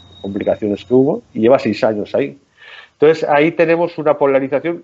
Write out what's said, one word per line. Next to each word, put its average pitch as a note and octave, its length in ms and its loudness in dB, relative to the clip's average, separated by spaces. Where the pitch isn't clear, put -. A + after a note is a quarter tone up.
complicaciones G2 640 -4
que - 80 -2
hubo, C#3+ 280 2
y A2 80 -6
lleva A#2+ 180 4
seis - 240 -2
años G#2+ 320 -2
ahí. C#3 220 -4
Entonces, D#3 360 2
ahí D3+ 220 2
tenemos E3+ 460 0
una D3 200 0
polarización. C#3 680 -2